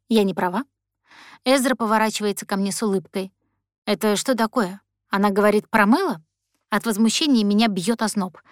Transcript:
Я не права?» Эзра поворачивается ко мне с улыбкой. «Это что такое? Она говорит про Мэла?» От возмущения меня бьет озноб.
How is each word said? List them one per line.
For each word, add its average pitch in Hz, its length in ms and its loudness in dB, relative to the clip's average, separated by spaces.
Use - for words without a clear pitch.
Я 214 160 4
не 190 80 0
права?» 190 320 -2
Эзра 262 300 2
поворачивается 214 720 -2
ко 202 100 -4
мне 196 160 -2
с - 100 -8
улыбкой. 190 480 -4
«Это 208 320 0
что 262 180 -2
такое? 214 460 -4
Она 202 180 2
говорит 208 400 2
про 214 160 2
Мэла?» 247 380 0
От 208 160 -2
возмущения 226 580 2
меня 208 240 2
бьет 196 320 -4
озноб. 196 380 -6